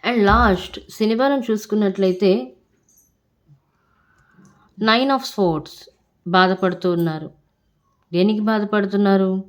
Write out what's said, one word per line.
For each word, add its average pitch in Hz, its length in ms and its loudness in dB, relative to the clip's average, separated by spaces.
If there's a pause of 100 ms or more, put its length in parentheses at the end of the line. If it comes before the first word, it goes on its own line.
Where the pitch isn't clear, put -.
(100)
And 233 140 2
లాస్ట్ 208 540 2 (100)
శనివారం 247 520 0 (100)
చూసుకున్నట్లయితే, 202 1000 0 (2250)
Nine 226 280 2
of 262 120 0
Swords, 170 720 -4 (360)
బాధపడుతూ 185 640 0
ఉన్నారు. 160 540 -4 (680)
దేనికి 202 260 2
బాధపడుతున్నారు? 202 1080 0